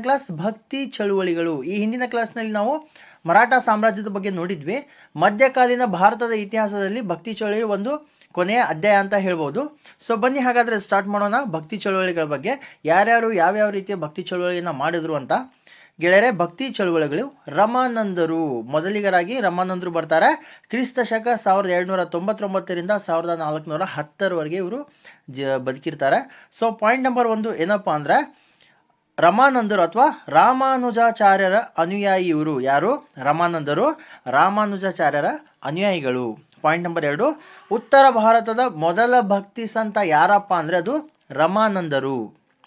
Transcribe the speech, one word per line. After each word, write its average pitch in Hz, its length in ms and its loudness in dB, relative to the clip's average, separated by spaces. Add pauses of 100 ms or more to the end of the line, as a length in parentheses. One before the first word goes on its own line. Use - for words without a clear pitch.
ಕ್ಲಾಸ್ 262 280 -2
ಭಕ್ತಿ 220 560 -6
ಚಳುವಳಿಗಳು. 175 760 -2
ಈ 175 120 -6
ಹಿಂದಿನ 220 320 -2
ಕ್ಲಾಸ್ನಲ್ಲಿ 226 460 -6
ನಾವು 254 360 -2 (380)
ಮರಾಠ 214 320 4
ಸಾಮ್ರಾಜ್ಯದ 214 480 0
ಬಗ್ಗೆ 202 240 -6
ನೋಡಿದ್ವಿ. 180 580 -6 (280)
ಮಧ್ಯಕಾಲೀನ 247 680 4
ಭಾರತದ 220 480 2
ಇತಿಹಾಸದಲ್ಲಿ 208 680 -2
ಭಕ್ತಿ 196 340 -6
ಚಳುವಳಿ 214 280 -2
ಒಂದು 220 500 -4 (200)
ಕೊನೆಯ 208 360 0
ಅಧ್ಯಾಯ 160 260 2
ಅಂತ 196 200 2
ಹೇಳ್ಬೋದು. 190 640 -2 (260)
So 226 100 0
ಬನ್ನಿ 262 240 0
ಹಾಗಾದ್ರೆ 240 380 2
ಸ್ಟಾರ್ಟ್ 196 300 0
ಮಾಡೋಣ 202 260 -2 (100)
ಭಕ್ತಿ 160 320 -8
ಚಳುವಳಿಗಳ 185 460 -2
ಬಗ್ಗೆ, 151 600 -6
ಯಾರ್ಯಾರು 226 480 4
ಯಾವ್ಯಾವ 202 380 2
ರೀತಿಯ 202 240 -6
ಭಕ್ತಿ 156 280 -8
ಚಳುವಳಿಯನ್ನ 175 460 -4
ಮಾಡಿದ್ರು 156 460 -4
ಅಂತ. 139 180 -4 (680)
ಗೆಳೆಯರೇ, 190 300 4
ಭಕ್ತಿ 180 400 -4
ಚಳುವಳಿಗಳು 170 800 -2
ರಮಾನಂದರು, 175 1120 0
ಮೊದಲಿಗರಾಗಿ 185 800 -2
ರಮಾನಂದರು 180 500 -2
ಬರ್ತಾರೆ. 165 800 0
ಕ್ರಿಸ್ತ 254 320 -4
ಶಕ 226 360 -2
ಸಾವಿರದ 196 320 0
ಏಳ್ನೂರ 180 360 0
ತೊಂಬತ್ತೊಂಬತ್ತರಿಂದ 190 840 -4
ಸಾವಿರದ 175 400 -2
ನಾಲ್ಕುನೂರ 156 520 -4
ಹತ್ತರವರೆಗೆ 170 760 -4
ಇವರು 202 360 -8 (380)
ಜ-, 135 260 -2
ಬದುಕಿರ್ತಾರೆ. 143 920 -2 (100)
So 226 180 -2
ಪಾಯಿಂಟ್ 247 260 0
ನಂಬರ್ 247 240 0
ಒಂದು 220 280 -4
ಏನಪ್ಪಾ 190 380 -2
ಅಂದ್ರೆ 220 480 0 (760)
ರಮಾನಂದರು 214 640 4
ಅಥವಾ 226 460 2
ರಾಮಾನುಜಾಚಾರ್ಯರ 226 1300 2
ಅನುಯಾಯಿ 190 760 0
ಇವರು. 151 320 0
ಯಾರು? 147 560 0
ರಮಾನಂದರು 160 840 0 (260)
ರಾಮಾನುಜಾಚಾರ್ಯರ 180 1000 0 (400)
ಅನುಯಾಯಿಗಳು. 135 720 -2 (240)
ಪಾಯಿಂಟ್ 165 220 2
ನಂಬರ್ 165 200 -4
ಎರಡು, 208 380 -2 (280)
ಉತ್ತರ 262 400 6
ಭಾರತದ 226 500 2 (140)
ಮೊದಲ 175 460 2
ಭಕ್ತಿ 202 460 -2
ಸಂತ 214 380 -4
ಯಾರಪ್ಪ 185 500 4
ಅಂದ್ರೆ 165 220 -2
ಅದು 254 340 -4 (200)
ರಮಾನಂದರು. 151 1080 -2 (280)